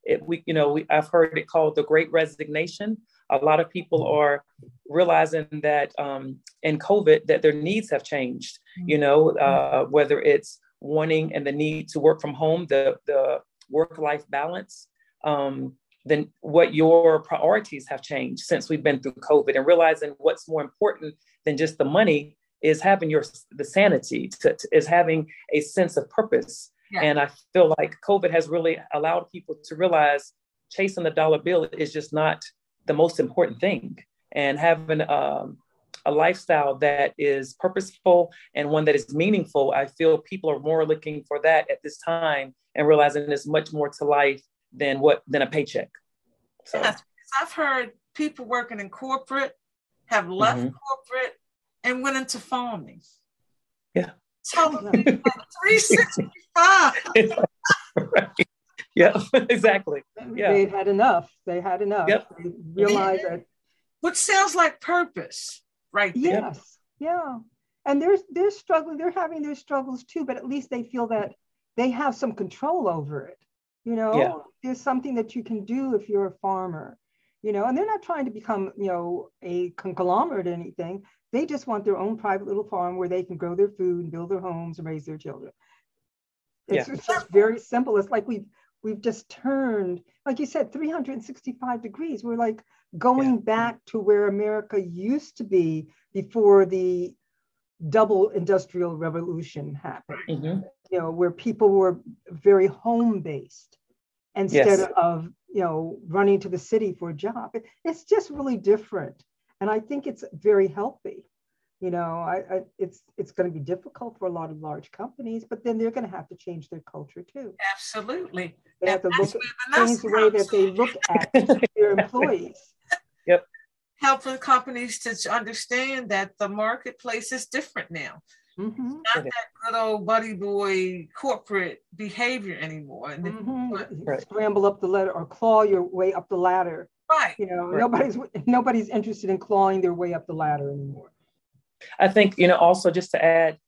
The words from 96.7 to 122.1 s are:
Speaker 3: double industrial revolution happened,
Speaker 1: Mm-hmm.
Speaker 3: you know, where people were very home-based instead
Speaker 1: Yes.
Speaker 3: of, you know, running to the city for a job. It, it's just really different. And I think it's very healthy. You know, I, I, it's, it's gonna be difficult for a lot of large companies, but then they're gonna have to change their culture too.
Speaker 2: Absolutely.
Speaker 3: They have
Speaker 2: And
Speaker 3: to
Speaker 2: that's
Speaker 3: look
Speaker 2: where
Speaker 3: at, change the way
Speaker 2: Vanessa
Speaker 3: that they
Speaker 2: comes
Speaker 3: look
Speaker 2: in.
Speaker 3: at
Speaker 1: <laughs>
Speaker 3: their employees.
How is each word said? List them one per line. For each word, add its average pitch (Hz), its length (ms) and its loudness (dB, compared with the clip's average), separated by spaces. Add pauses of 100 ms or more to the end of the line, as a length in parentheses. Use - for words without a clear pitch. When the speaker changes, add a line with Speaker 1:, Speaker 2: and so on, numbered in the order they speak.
Speaker 3:
double 208 420 4
industrial 180 640 -2
revolution 160 800 -8
happened, - 440 -14 (100)
Speaker 1:
Mm-hmm. 160 320 -4 (300)
Speaker 3:
you 185 80 -2
know, 165 120 -4
where 175 200 0
people 208 400 2
were 190 300 4 (280)
very 190 380 4
home-based 196 1120 -4 (580)
instead 196 460 4
Speaker 1:
Yes. 190 160 0
Speaker 3:
of, 170 320 0 (200)
you 196 140 -2
know, 165 440 -4
running 196 340 4
to 196 80 -12
the 175 100 -6
city 214 340 -2
for 170 180 -10
a 160 40 -8
job. 196 400 -8
It, 226 100 -8 (200)
it's 330 200 -6
just 392 260 0
really 277 260 -4
different. 196 640 -2 (380)
And 202 100 -2
I 220 100 0
think 277 260 -8
it's - 260 -12
very 196 360 4
healthy. - 560 -8 (560)
You 185 100 -6
know, 170 300 -4
I, 180 360 -4
I, 185 40 -2 (180)
it's, 185 240 -8 (140)
it's - 160 -8
gonna 180 180 -2
be 160 100 -10
difficult 185 580 -10
for 190 100 -8
a - 40 -4
lot 165 180 -8
of 156 100 -14
large 151 320 -12
companies, 226 560 -12
but 226 160 -12
then 226 140 -2
they're 226 120 0
gonna 226 180 -8
have 180 200 -14
to - 80 -20
change 165 320 -14
their 165 120 -16 (100)
culture 151 320 -18
too. 240 320 -16 (180)
Speaker 2:
Absolutely. 214 840 -10 (260)
Speaker 3:
They 185 80 0
have 190 140 -2
Speaker 2:
And 190 100 -2
Speaker 3:
to 185 80 2
Speaker 2:
that's - 120 -2
Speaker 3:
look - 80 -6 (300)
Speaker 2:
where 262 100 6
Speaker 3:
at, 233 60 4
change 233 140 0
the 220 60 -4
way 214 200 6
Speaker 2:
Vanessa 202 160 2
Speaker 3:
that - 60 -8
they 196 160 4
Speaker 2:
comes 190 120 -2
Speaker 3:
look 233 180 0 (380)
Speaker 2:
in. 254 160 6
Speaker 3:
at - 200 4
Speaker 1:
<laughs> - 60 -10
Speaker 3:
their 208 160 6
employees. 214 800 -2 (520)